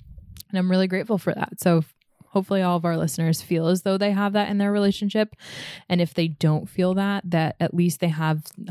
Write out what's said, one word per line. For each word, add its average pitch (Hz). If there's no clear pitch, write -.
And 190
I'm 185
really 185
grateful 185
for 165
that. -
So 165
hopefully 190
all 180
of 165
our 170
listeners 165
feel 165
as 180
though 196
they 202
have 202
that 208
in 202
their 202
relationship. 208
And 175
if 170
they 165
don't 156
feel 185
that, 196
that 160
at -
least 175
they 175
have 156